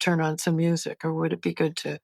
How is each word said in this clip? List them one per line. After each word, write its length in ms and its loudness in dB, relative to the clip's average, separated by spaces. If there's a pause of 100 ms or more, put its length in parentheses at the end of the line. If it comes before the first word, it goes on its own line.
turn 200 2
on 180 0
some 180 0
music? 480 0
Or 80 0
would 200 0
it 80 -2
be 120 0
good 260 0
to, 240 -4